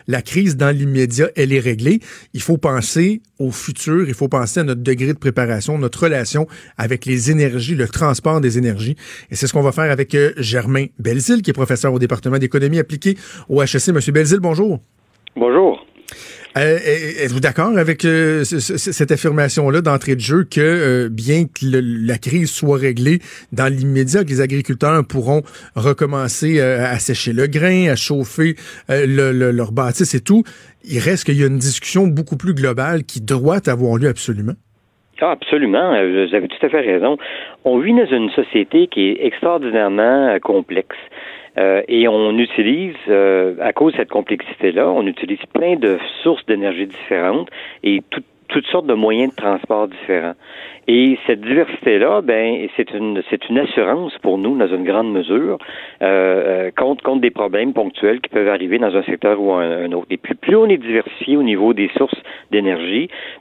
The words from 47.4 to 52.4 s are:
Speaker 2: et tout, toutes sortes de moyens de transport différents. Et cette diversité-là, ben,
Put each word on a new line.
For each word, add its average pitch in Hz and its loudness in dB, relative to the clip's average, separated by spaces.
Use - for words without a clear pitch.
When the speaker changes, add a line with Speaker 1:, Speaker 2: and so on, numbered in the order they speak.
Speaker 2:
et 101 0
tout, - -8
toutes - -2
sortes 175 -2
de 135 2
moyens 110 2
de - -12
transport 104 -2
différents. 87 -4
Et 123 4
cette 110 0
diversité-là, 135 2
ben, 113 0